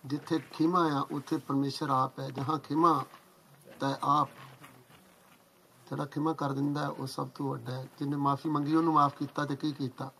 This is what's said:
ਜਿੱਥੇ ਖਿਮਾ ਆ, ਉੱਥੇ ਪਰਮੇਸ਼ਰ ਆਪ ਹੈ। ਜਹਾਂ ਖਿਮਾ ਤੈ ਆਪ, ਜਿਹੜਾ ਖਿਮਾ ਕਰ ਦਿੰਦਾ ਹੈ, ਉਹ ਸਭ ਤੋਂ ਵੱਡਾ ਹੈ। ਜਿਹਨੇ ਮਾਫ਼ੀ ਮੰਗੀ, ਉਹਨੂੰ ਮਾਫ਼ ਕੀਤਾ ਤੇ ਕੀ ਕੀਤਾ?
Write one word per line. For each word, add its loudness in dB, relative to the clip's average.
ਜਿੱਥੇ -2
ਖਿਮਾ 4
ਆ, 0
ਉੱਥੇ -2
ਪਰਮੇਸ਼ਰ -2
ਆਪ 2
ਹੈ। -6
ਜਹਾਂ -2
ਖਿਮਾ 2
ਤੈ 0
ਆਪ, 4
ਜਿਹੜਾ -4
ਖਿਮਾ -2
ਕਰ -2
ਦਿੰਦਾ 0
ਹੈ, -2
ਉਹ -6
ਸਭ -6
ਤੋਂ -4
ਵੱਡਾ -6
ਹੈ। -8
ਜਿਹਨੇ -2
ਮਾਫ਼ੀ 2
ਮੰਗੀ, 2
ਉਹਨੂੰ 4
ਮਾਫ਼ 6
ਕੀਤਾ -4
ਤੇ -2
ਕੀ -4
ਕੀਤਾ? -6